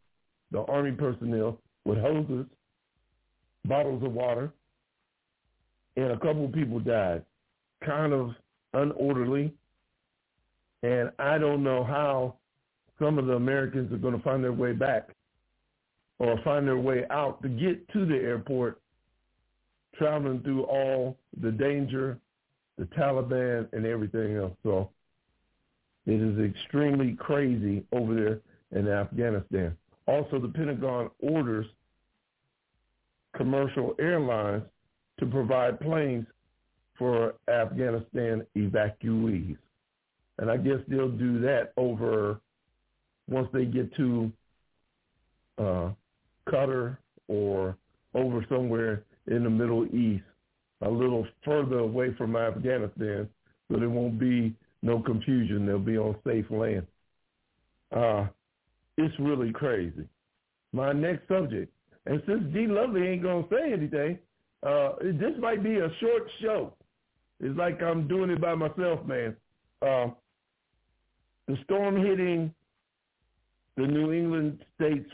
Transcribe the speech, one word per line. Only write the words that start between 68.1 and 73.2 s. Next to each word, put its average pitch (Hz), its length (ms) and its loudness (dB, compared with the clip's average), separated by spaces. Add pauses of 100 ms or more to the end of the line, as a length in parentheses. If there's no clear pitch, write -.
it 165 100 0
by 170 160 0
myself, 160 500 -2
man. 120 300 -4 (460)
Uh, 127 300 2 (1400)
the 135 180 -2
storm 196 320 0
hitting 180 560 2 (1200)